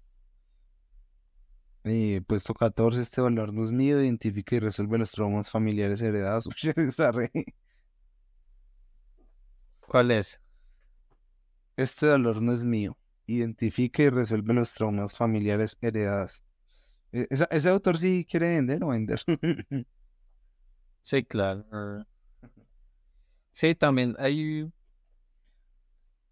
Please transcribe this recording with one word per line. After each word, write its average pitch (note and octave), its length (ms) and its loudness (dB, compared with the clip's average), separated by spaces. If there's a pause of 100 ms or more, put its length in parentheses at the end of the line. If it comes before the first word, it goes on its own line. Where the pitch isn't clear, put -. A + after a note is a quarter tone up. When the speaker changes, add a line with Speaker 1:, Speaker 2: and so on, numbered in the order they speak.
(1900)
Speaker 1:
Eh, G#2+ 420 0
puesto G#2+ 260 -2
catorce, A#2 480 2
este A#2+ 200 -4
valor A2+ 320 0
no A2 100 -2
es A2 80 -2
mío, C#3 300 2
identifica A2+ 540 -2
y A#2 40 2
resuelve G#2+ 400 -2
los A2+ 120 -2
traumas G#2 380 -2
familiares G#2 520 0
heredados. G#2+ 460 -2
<laughs> - 0 -
Uy, D3 300 -4
está C#3+ 340 2
re. A#2 200 -2 (2500)
Speaker 2:
¿Cuál B2 240 4
es? G#2+ 280 -2 (1400)
Speaker 1:
Este C3 300 -2
dolor A#2+ 360 4
no A#2 120 2
es A#2+ 100 -4
mío. A2 340 -2 (280)
Identifica A#2 800 0
y C#3+ 60 6
resuelve A2+ 440 0
los A#2+ 200 0
traumas G2+ 420 -2
familiares G#2+ 680 0
heredados. G2+ 640 -4 (680)
E-, A#2+ 180 -4
esa, C#3 160 0
ese D#3+ 240 2
autor F#3 280 4
sí F3+ 320 0
quiere E3+ 260 0
vender C#3+ 280 0
o E3 60 -2
vender. A2+ 380 -2
<laughs> C#3+ 600 -2 (1160)
Speaker 2:
Sí, C#3 200 0
claro. G2 400 -4 (1900)
Sí, D#3+ 220 2
también B2+ 440 2
hay, D#3 500 -2 (1600)